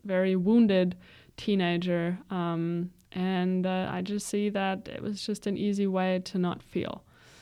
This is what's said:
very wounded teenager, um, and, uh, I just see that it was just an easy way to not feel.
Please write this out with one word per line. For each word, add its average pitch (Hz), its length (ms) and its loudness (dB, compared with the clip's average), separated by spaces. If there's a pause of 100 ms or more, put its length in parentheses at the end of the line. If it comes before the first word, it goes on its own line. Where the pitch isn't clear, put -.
very 190 320 2
wounded 190 580 4 (440)
teenager, 175 800 0 (120)
um, 170 600 -2 (220)
and, 185 540 0
uh, 185 240 -2
I 180 120 -4
just 202 240 -4
see 208 240 0
that 196 380 -2
it - 140 -10
was 202 220 -6
just 208 220 -6
an 196 100 0
easy 202 300 0
way 185 400 0
to - 100 -8
not 180 260 0
feel. - 400 -6 (400)